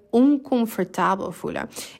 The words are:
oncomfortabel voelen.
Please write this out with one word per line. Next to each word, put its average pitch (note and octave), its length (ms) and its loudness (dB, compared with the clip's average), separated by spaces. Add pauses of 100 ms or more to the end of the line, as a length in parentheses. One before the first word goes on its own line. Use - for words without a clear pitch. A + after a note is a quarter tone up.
oncomfortabel A3+ 1200 0
voelen. - 380 -8 (300)